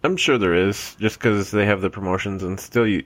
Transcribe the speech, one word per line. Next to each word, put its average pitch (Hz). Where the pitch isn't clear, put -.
I'm 185
sure 127
there 92
is, 95
just 107
'cause 104
they 104
have 101
the 95
promotions, 95
and 92
still 117
you, 98